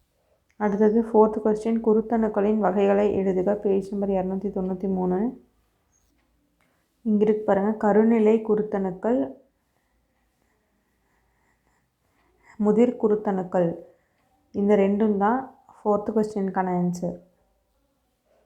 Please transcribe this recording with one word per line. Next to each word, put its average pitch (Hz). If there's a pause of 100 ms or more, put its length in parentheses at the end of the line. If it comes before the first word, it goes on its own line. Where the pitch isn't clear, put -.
(600)
அடுத்தது 214
ஃபோர்த் 214
கொஸ்டின், 226
குருத்தணுக்களின் 214
வகைகளை 202 (100)
எழுதுக. 190
பேஜ் 196
நம்பர் 196
இரநூத்தி 190
தொண்ணூற்றி 185 (100)
மூணு. 180 (1900)
இங்க 208
இருக்கு 214
பாருங்க, 196 (140)
கருநிலை 220 (140)
குருத்தணுக்கள், 202 (3500)
முதிர் 220 (100)
குருத்தணுக்கள். 190 (840)
இந்த 202 (100)
ரெண்டும் 202
தான் 233 (380)
ஃபோர்த் 208
கொஸ்டினுக்கான 190
ஆன்சர். 175 (1300)